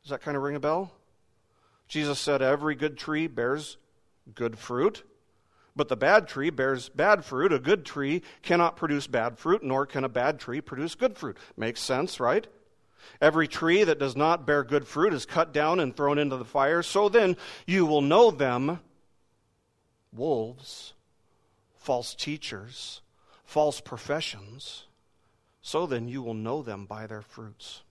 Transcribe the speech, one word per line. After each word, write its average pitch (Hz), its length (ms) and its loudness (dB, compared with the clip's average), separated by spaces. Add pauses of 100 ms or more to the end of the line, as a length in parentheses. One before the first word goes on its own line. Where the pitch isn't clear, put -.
Does 139 80 -12
that 135 100 -6
kind 147 160 -4
of 135 60 -2
ring 143 120 -4
a 143 40 -6
bell? 160 320 -2 (960)
Jesus 147 320 -2
said, 139 240 2
"Every 143 320 2
good 147 200 -4
tree 156 300 -4
bears 135 520 -4 (580)
good 113 240 -6
fruit, 139 420 0 (760)
but 147 140 -2
the 123 80 0
bad 196 300 6
tree 147 240 -4
bears 131 380 -2
bad 185 360 2
fruit. 147 260 0
A 143 60 2
good 156 260 0
tree 147 380 -4 (220)
cannot 170 320 2
produce 147 320 -2
bad 117 320 -2
fruit, 175 240 2
nor 135 240 0
can 135 160 -4
a 131 60 -4
bad 127 300 0
tree 131 220 -8
produce 147 320 -8
good 240 240 -2
fruit." 120 200 -10 (200)
Makes 113 240 -4
sense, 135 380 -2
right? 139 260 2 (760)
"Every 156 280 6
tree 175 380 4
that 156 120 2
does 135 180 -2
not 151 300 2
bear 147 180 2
good 139 220 0
fruit 175 280 2
is 135 120 -4
cut 160 260 0
down 156 280 2
and 131 160 -2
thrown 147 240 2
into 139 180 0
the 120 80 -8
fire. 147 380 2
So 202 260 2
then 196 280 4 (280)
you 175 220 4
will 151 140 4
know 190 280 8
them, 139 520 0 (1300)
wolves, 123 800 -6 (840)
false 123 360 -4
teachers, - 880 -12 (440)
false 151 340 0
professions. 123 1040 -10 (760)
So 175 260 -2
then 120 220 -4
you 135 120 -10
will 117 120 -8
know 113 280 -4
them 101 240 -10
by 107 220 -14
their 107 140 -14
fruits." - 680 -20